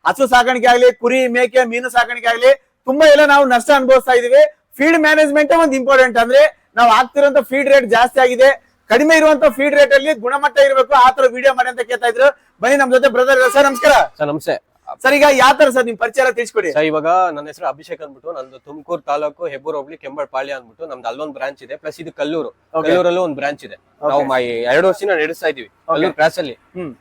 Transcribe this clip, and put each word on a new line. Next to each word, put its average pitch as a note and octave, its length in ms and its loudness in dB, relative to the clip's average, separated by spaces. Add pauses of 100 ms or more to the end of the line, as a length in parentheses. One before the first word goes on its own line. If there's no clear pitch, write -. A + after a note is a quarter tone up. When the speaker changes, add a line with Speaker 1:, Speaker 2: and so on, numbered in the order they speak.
Speaker 1:
ಹಸು B3 200 -2
ಸಾಕಾಣಿಕೆ B3 400 0
ಆಗ್ಲಿ, B3 260 4
ಕುರಿ, B3+ 360 -2
ಮೇಕೆ, B3 360 0
ಮೀನು A#3+ 260 -6
ಸಾಕಾಣಿಕೆ A#3+ 360 -4
ಆಗ್ಲಿ, A#3+ 280 2 (300)
ತುಂಬಾ D4 220 2
ಎಲ್ಲ D4 180 6
ನಾವು C#4+ 200 4
ನಷ್ಟ B3 260 -2
ಅನುಭವಿಸ್ತಾ C4 420 2
ಇದೀವಿ. B3 300 4 (340)
ಫೀಡ್ D#4+ 220 0
ಮ್ಯಾನೇಜ್ಮೆಂಟ್ D4+ 540 2
ಒಂದು D#4+ 240 2
ಇಂಪಾರ್ಟೆಂಟ್. B3+ 420 2
ಅಂದ್ರೆ C4+ 580 0
ನಾವು F4+ 140 4
ಹಾಕ್ತಿರೋಂಥ C#4 480 0
ಫೀಡ್ C4+ 300 -4
ರೇಟ್ C4+ 220 2
ಜಾಸ್ತಿ B3 300 0
ಆಗಿದೆ, B3+ 300 4 (380)
ಕಡಿಮೆ D4+ 280 2
ಇರುವಂತ D4+ 280 2
ಫೀಡ್ C#4 300 0
ರೇಟ್ C#4 180 4
ಅಲ್ಲಿ C#4 200 0
ಗುಣಮಟ್ಟ C#4 460 -4
ಇರಬೇಕು, C4+ 340 2
ಆ B3+ 180 4
ತರ C4 120 -4 (100)
ವಿಡಿಯೋ B3+ 220 0
ಮಾಡಿ" B3 140 -2
ಅಂತ B3 120 -10
ಕೇಳ್ತಾ A#3+ 260 -6
ಇದ್ರು. A#3+ 220 2 (320)
ಬನ್ನಿ, B3+ 160 0
ನಮ್ C4 160 0
ಜೊತೆ B3+ 160 2
ಬ್ರದರ್ B3+ 260 0
ಇದ್ದಾರೆ. B3+ 180 2
ಸರ್, C#4 120 2
ನಮಸ್ಕಾರ. C#4 280 0 (260)
Speaker 2:
ಸರ್, D3+ 100 -4
ನಮಸ್ತೆ. D3+ 400 -8 (340)
Speaker 1:
ಸರ್, C4+ 120 0
ಈಗ D4 180 2
ಯಾವ B3+ 260 2
ತರ D4 120 4
ಸರ್ B3 140 -2
ನಿಮ್ A3+ 120 -8
ಪರಿಚಯ A#3 260 -4
ಎಲ್ಲ B3+ 80 0
ತಿಳಿಸ್ಕೊಡಿ. G#3 420 -6
Speaker 2:
ಸರ್, D3+ 100 0
ಇವಾಗ D#3 240 -2 (260)
ನನ್ನ D3 140 -14
ಹೆಸರು D3+ 200 -14
ಅಭಿಷೇಕ್ D3+ 360 -12
ಅಂದ್ಬಿಟ್ಟು, C#3+ 300 -18
ನಂದು C3 260 -16
ತುಮಕೂರು D3+ 440 -14
ತಾಲೂಕು D3+ 440 -8
ಹೆಬ್ಬೂರು D3 300 -10
ಹೋಬಳಿ D3 200 -12
ಕೆಂಬಳ್ಪಾಳ್ಯ C#3 560 -12
ಅಂದ್ಬಿಟ್ಟು B2 340 -16
ನಮ್ದು B2+ 220 -14
ಅಲ್ಲೊಂದ್ C#3 260 -12
ಬ್ರಾಂಚ್ C3+ 280 -12
ಇದೆ, C3 140 -16
ಪ್ಲಸ್ D#3 240 -16
ಇದು E3 120 -16
ಕಲ್ಲೂರು, D3 360 -8
Speaker 1:
ಓಕೆ. D#3 400 -8
Speaker 2:
ಕಲ್ಲೂರಲ್ಲೂ F3+ 340 0
ಒಂದ್ D#3 140 -6
ಬ್ರಾಂಚ್ C#3 280 -8
ಇದೆ. G2 100 -20
Speaker 1:
ಓಕೆ. - 340 -10
Speaker 2:
ನಾವು C#3 160 0
ಮಾ-, C3 180 -2
ಎರಡು B2 460 -2
ವರ್ಷದಿಂದ G3 220 -4
ನಡೆಸ್ತಾ E3 360 -4
ಇದೀವಿ C3+ 200 -8
Speaker 1:
ಓಕೆ. - 280 -8
Speaker 2:
ಕಲ್ಲೂರು E3 180 -2
ಕ್ರಾಸ್ D#3+ 260 -2
ಅಲ್ಲಿ. D3 140 -10
Speaker 1:
ಹ್ಮ್. D#3+ 480 -16